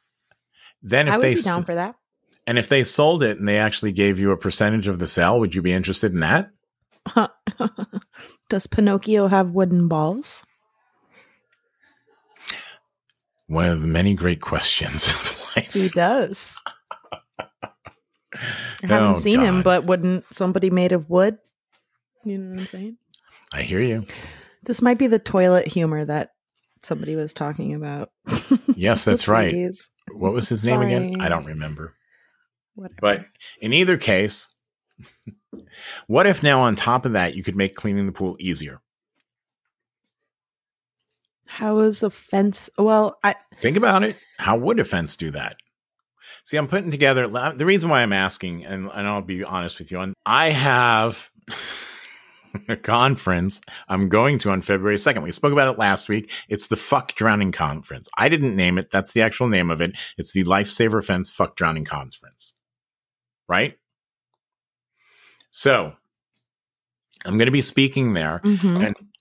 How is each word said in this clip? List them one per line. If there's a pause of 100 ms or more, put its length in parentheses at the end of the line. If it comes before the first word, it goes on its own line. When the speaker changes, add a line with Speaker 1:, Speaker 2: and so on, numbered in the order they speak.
(800)
Speaker 1:
Then
if
Speaker 2:
I
would
Speaker 1:
they
Speaker 2:
be
down
Speaker 1:
s-,
Speaker 2:
for
that. (520)
Speaker 1:
and
if
they
sold
it
and
they
actually
gave
you
a
percentage
of
the
sale,
would
you
be
interested
in
that? (640)
Speaker 2:
<laughs> (1200)
Does
Pinocchio
have
wooden
balls? (3000)
Speaker 1:
One
of
the
many
great
questions
of
life.
Speaker 2:
He
does. (500)
Speaker 1:
<laughs> (300)
Speaker 2:
I (1400)
haven't
Speaker 1:
Oh,
Speaker 2:
seen
him,
Speaker 1:
God.
Speaker 2:
but
wouldn't
somebody
made
of
wood? (840)
You
know
what
I'm
saying? (540)
Speaker 1:
I
hear
you. (600)
Speaker 2:
This
might
be
the
toilet
humor
that (500)
somebody
was
talking
about. (140)
<laughs> (260)
Speaker 1:
Yes,
that's
Speaker 2:
Oopsies.
Speaker 1:
right. (380)
What
was
his
name
again?
Speaker 2:
Sorry.
Speaker 1:
I
don't
remember. (800)
Speaker 2:
Whatever.
Speaker 1:
But (340)
in
either
case, (760)
<laughs>
what
if
now
on
top
of
that,
you
could
make
cleaning
the
pool
easier? (2750)
Speaker 2:
How
is
a
fence?
Well,
I (220)
Speaker 1:
Think
about
it. (220)
How
would
a
fence
do
that? (880)
See,
I'm
putting
together,
the
reason
why
I'm
asking,
and,
and
I'll
be
honest
with
you,
on, (120)
I
have (180)
<laughs>
a
conference (260)
I'm
going
to
on
February
second.
We
spoke
about
it
last
week. (160)
It's
the
Fuck
Drowning
Conference.
I
didn't
name
it.
That's
the
actual
name
of
it. (260)
It's
the
Lifesaver
Fence
Fuck
Drowning
Conference. (920)
Right? (1700)
So, (1300)
I'm
gonna
be
speaking
there,
Speaker 2:
Mm-hmm.
Speaker 1:
and (260)